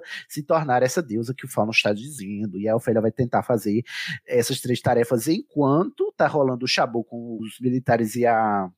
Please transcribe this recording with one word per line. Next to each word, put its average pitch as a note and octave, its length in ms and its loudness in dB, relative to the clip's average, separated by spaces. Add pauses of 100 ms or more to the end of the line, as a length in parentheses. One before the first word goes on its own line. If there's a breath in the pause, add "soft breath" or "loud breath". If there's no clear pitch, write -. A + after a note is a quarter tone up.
(300 loud breath)
se D3 140 -8
tornar D3 400 2
essa C3 180 2
deusa A#2 340 -4
que - 100 -14
o C3 40 -10
Fauno A2 220 0
está G#2+ 200 2
dizendo. G#2 680 -6
E G#2 100 -2
a A2 60 4
Ofélia A#2 260 2
vai A2 100 2
tentar A#2 320 0
fazer A2 400 0 (420 loud breath)
essas B2+ 360 0
três B2 180 -2
tarefas A#2 480 2
enquanto E3 880 0
tá E3+ 120 2
rolando C3 380 0
o - 20 -2
Chabu A#2+ 360 0
com A#2 380 -10
os A2 180 -12
militares B2 560 0
e A#2+ 120 2
a G#2 500 2